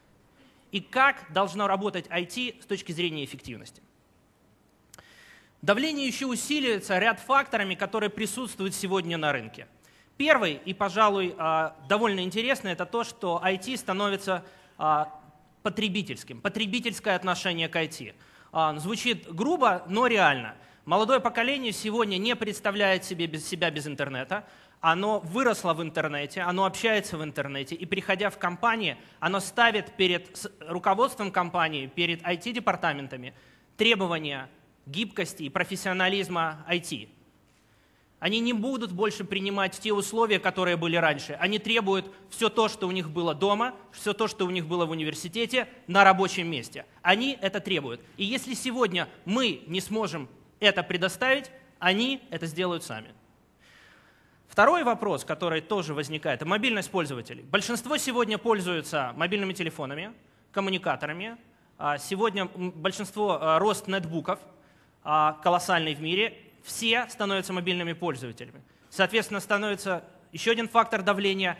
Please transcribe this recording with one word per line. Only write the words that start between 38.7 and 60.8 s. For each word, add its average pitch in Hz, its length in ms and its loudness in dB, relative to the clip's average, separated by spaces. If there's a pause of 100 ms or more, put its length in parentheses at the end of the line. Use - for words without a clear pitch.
больше 208 320 -2
принимать 196 560 -2
те 220 140 -2
условия, 208 480 2
которые 180 360 2
были 165 200 0
раньше. 151 380 2
Они 196 260 0
требуют 202 520 0 (160)
все - 200 0
то, 220 180 4
что 208 220 -4
у - 20 -2
них 180 180 -4
было 160 280 0
дома, 208 400 2 (160)
все - 220 -4
то, 220 120 0
что 202 200 -2
у 175 40 -2
них 180 160 -2
было 170 180 0
в 160 60 0
университете, 175 800 -4 (180)
на 196 160 6
рабочем 190 480 4
месте. 127 360 -8 (160)
Они 233 380 2
это 196 200 -2
требуют. 131 400 -4 (160)
И 190 80 -4
если 247 300 -4
сегодня 220 540 0 (160)
мы 208 440 0
не 175 120 -4
сможем 185 480 -4 (320)
это 190 240 4
предоставить, 190 640 0 (300)
они 226 500 2
это 165 160 -6
сделают 170 380 -2
сами. 110 240 -10 (1400)
Второй 294 380 6
вопрос, 214 400 0
который 160 360 -2
тоже 160 320 -2
возникает, 147 480 -4
это 156 80 -6
мобильность 214 400 0
пользователей. 135 540 -4
Большинство 220 540 0
сегодня 233 420 0
пользуются 175 800 0
мобильными 190 380 -2
телефонами, 160 580 -8 (400)
коммуникаторами. 190 840 -2 (420)